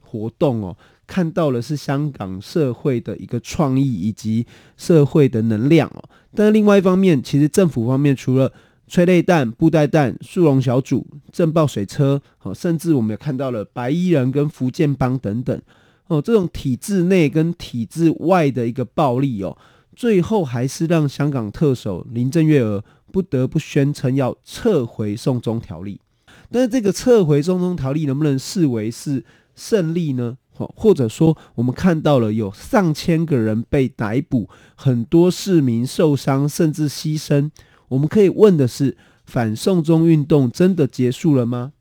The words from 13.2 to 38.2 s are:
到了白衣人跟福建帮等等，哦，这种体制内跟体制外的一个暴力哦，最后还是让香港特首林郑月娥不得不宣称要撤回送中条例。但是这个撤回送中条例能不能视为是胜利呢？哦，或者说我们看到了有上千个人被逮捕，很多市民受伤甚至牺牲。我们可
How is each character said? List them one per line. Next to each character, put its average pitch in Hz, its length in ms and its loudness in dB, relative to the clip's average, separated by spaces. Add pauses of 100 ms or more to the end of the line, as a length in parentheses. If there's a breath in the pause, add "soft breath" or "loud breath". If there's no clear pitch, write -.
到 131 160 -4
了 107 140 -6
白 123 240 -8
衣 175 220 0
人 135 200 2
跟 147 160 0
福 127 240 -4
建 143 240 0
帮 131 240 -2
等 113 240 -6
等， 123 180 -4 (460 soft breath)
哦， 151 140 0
这 226 120 -4
种 190 200 2
体 127 240 -4
制 196 260 -2
内 180 240 4
跟 160 280 0
体 - 300 -8
制 160 240 0 (100)
外 165 300 2
的 120 160 -4
一 117 60 -2
个 120 140 -6
暴 131 340 0
力 123 240 -2
哦， 80 140 -10 (360 soft breath)
最 214 280 2
后 196 240 0
还 120 200 -2
是 151 200 -4
让 160 240 2
香 143 200 -2
港 117 220 -4
特 139 240 0
首 98 340 -8
林 123 220 -2
郑 165 140 2
月 151 160 4
娥 107 200 -2 (300 soft breath)
不 190 100 -2
得 131 240 -2
不 156 140 -4
宣 143 340 -2
称 131 220 -2
要 131 300 -2
撤 170 400 -2
回 107 320 -6
送 127 240 -2
中 113 180 -4
条 82 220 -14
例。 98 180 -14 (500 soft breath)
但 240 140 2
是 247 60 2
这 247 100 0
个 202 140 0
撤 233 320 4
回 147 160 4
送 185 180 -2
中 180 160 -2
条 135 160 -4
例 156 140 -2
能 135 120 -2
不 151 60 -2
能 139 160 0
视 160 280 -2
为 113 220 -2
是 135 360 -6 (280 soft breath)
胜 170 400 -2
利 165 200 -2
呢？ 123 240 -6 (200)
哦， - 180 -8
或 214 180 4
者 131 140 2
说 160 280 2 (200 loud breath)
我 117 80 -2
们 127 100 0
看 170 260 0
到 147 200 2
了 110 120 0
有 107 200 -4
上 175 420 0
千 165 320 0
个 151 120 0
人 110 260 0
被 139 240 0
逮 117 340 -4
捕， 123 260 -4 (280 soft breath)
很 123 300 0
多 175 260 4
市 175 300 0
民 123 260 0
受 151 280 2
伤 135 320 0
甚 156 240 0
至 147 180 -2
牺 151 300 -6
牲。 147 300 0 (380 soft breath)
我 127 100 -2
们 147 100 0
可 214 140 2